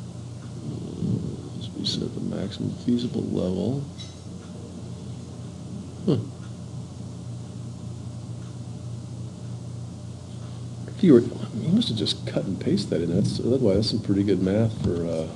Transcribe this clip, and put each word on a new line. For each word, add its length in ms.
Uh, 920
must 180
be 100
set 180
at 100
the 80
maximum 480
feasible 380
level. 600
Huh. 120
If 80
you 100
were, 80
you 480
must 200
have 80
just 300
cut 160
and 180
paste 300
that 100
in. 120
That's, 260
otherwise, 360
that's 140
some 120
pretty 220
good 180
math 420
for, 240
uh, 180